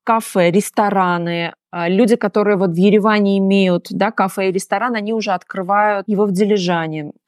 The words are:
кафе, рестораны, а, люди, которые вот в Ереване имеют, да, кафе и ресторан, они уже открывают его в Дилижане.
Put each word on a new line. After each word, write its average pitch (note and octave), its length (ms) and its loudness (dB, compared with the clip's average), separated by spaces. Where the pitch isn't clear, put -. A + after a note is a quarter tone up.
кафе, G#3+ 440 2
рестораны, F3 1040 0
а, E3+ 180 -4
люди, G#3 260 2
которые G#3 400 0
вот F#3 160 0
в E3 60 -4
Ереване G3+ 600 4
имеют, F#3+ 500 2
да, F#3 220 -2
кафе F#3+ 360 -2
и F#3+ 60 -2
ресторан, G3+ 420 -4
они G#3 160 -6
уже G#3+ 200 -4
открывают G3 760 -2
его G#3 180 0
в G3+ 60 0
Дилижане. F3 800 -2